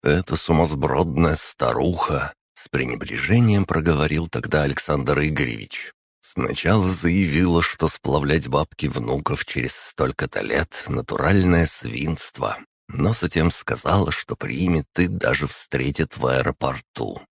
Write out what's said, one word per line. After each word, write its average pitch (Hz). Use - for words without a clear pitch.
«Эта 73
сумасбродная 78
старуха», 67
с -
пренебрежением 107
проговорил 78
тогда -
Александр 71
Игоревич. 67
Сначала 92
заявила, 87
что -
сплавлять 71
бабки 71
внуков 65
через 62
столько-то -
лет — 60
натуральное 85
свинство, -
но 92
затем 85
сказала, 78
что -
примет 80
и 87
даже -
встретит 71
в 64
аэропорту. 65